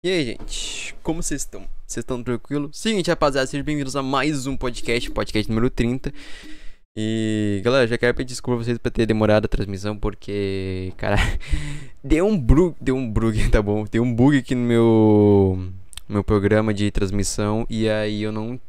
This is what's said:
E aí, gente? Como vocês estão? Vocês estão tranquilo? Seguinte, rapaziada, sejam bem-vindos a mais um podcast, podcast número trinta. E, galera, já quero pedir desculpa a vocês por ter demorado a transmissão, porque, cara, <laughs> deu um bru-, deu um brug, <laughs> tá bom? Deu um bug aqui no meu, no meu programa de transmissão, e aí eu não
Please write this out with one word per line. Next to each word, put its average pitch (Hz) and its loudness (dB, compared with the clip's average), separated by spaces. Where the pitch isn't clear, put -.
E 175 -2
aí, 175 0
gente? - -8
Como - -4
vocês 139 -4
estão? - -10
Vocês - -8
estão 123 -6
tranquilo? 143 -4
Seguinte, 214 -2
rapaziada, 139 2
sejam 139 -6
bem-vindos 139 -4
a 139 -2
mais 135 0
um 135 -4
podcast, 123 -2
podcast 107 -2
número 113 2
trinta. 127 -2
E, 107 -2
galera, 120 4
já 117 0
quero 123 2
pedir 131 -4
desculpa 123 -2
a 113 -4
vocês 120 -2
por 120 -4
ter 113 0
demorado 107 4
a 104 -4
transmissão, 101 -4
porque, 98 -4
cara, 101 0
<laughs> 143 -8
deu 151 2
um 220 2
bru-, 143 6
deu 131 0
um 131 -2
brug, 110 2
<laughs> - -
tá 117 6
bom? 104 2
Deu 113 0
um 123 2
bug 131 6
aqui 127 -2
no 120 0
meu, 107 6
no 104 -8
meu 101 0
programa 107 2
de 104 0
transmissão, 104 0
e 110 0
aí 107 -2
eu 107 -4
não 113 -6